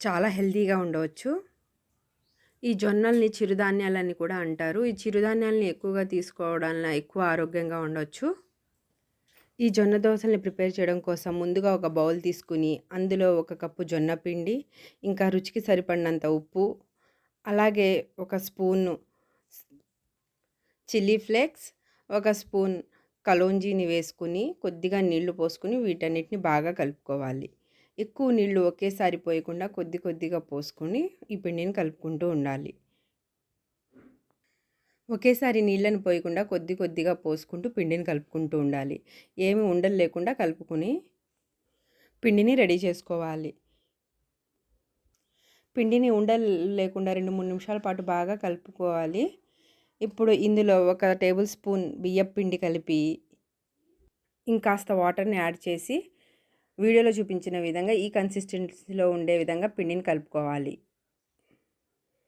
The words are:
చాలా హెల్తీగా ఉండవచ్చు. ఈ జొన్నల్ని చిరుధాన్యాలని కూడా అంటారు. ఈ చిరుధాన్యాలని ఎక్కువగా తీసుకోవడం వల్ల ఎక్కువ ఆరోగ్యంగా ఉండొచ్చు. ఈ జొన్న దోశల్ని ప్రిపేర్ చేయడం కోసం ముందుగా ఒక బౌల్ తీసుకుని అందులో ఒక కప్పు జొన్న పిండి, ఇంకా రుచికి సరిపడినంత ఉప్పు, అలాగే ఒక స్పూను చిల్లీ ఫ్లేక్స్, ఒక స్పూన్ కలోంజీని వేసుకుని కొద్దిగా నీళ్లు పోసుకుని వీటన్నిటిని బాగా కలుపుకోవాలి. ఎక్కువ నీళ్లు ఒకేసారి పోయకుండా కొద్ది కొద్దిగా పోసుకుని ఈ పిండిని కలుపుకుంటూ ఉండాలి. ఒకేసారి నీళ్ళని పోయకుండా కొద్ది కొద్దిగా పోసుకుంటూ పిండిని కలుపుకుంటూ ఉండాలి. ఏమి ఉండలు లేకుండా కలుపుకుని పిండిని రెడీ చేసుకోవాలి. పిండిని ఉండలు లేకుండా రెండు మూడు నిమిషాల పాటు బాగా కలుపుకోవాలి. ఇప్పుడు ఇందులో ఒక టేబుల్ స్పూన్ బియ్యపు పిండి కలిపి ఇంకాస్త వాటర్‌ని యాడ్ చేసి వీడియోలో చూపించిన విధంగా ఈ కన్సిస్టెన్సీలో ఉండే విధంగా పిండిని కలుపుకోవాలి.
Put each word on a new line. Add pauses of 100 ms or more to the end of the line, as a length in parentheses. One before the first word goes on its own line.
చాలా
హెల్తీగా
ఉండవచ్చు. (1300)
ఈ
జొన్నల్ని
చిరుధాన్యాలని
కూడా
అంటారు.
ఈ
చిరుధాన్యాలని
ఎక్కువగా
తీసుకోవడం
వల్ల
ఎక్కువ
ఆరోగ్యంగా
ఉండొచ్చు. (1300)
ఈ
జొన్న
దోశల్ని
ప్రిపేర్
చేయడం
కోసం
ముందుగా
ఒక
బౌల్
తీసుకుని (220)
అందులో (100)
ఒక
కప్పు
జొన్న
పిండి, (460)
ఇంకా
రుచికి
సరిపడినంత
ఉప్పు, (800)
అలాగే (280)
ఒక
స్పూను (1900)
చిల్లీ
ఫ్లేక్స్, (440)
ఒక
స్పూన్ (500)
కలోంజీని
వేసుకుని (140)
కొద్దిగా
నీళ్లు
పోసుకుని
వీటన్నిటిని
బాగా
కలుపుకోవాలి. (500)
ఎక్కువ
నీళ్లు
ఒకేసారి
పోయకుండా
కొద్ది
కొద్దిగా
పోసుకుని (220)
ఈ
పిండిని
కలుపుకుంటూ
ఉండాలి. (2250)
ఒకేసారి
నీళ్ళని
పోయకుండా
కొద్ది
కొద్దిగా
పోసుకుంటూ
పిండిని
కలుపుకుంటూ
ఉండాలి. (420)
ఏమి
ఉండలు
లేకుండా
కలుపుకుని (1300)
పిండిని
రెడీ
చేసుకోవాలి. (2250)
పిండిని
ఉండలు (240)
లేకుండా
రెండు
మూడు
నిమిషాల
పాటు
బాగా
కలుపుకోవాలి. (760)
ఇప్పుడు
ఇందులో (100)
ఒక
టేబుల్
స్పూన్ (120)
బియ్యపు
పిండి
కలిపి (1500)
ఇంకాస్త
వాటర్‌ని
యాడ్
చేసి (840)
వీడియోలో
చూపించిన
విధంగా
ఈ
కన్సిస్టెన్సీలో
ఉండే
విధంగా
పిండిని
కలుపుకోవాలి. (1500)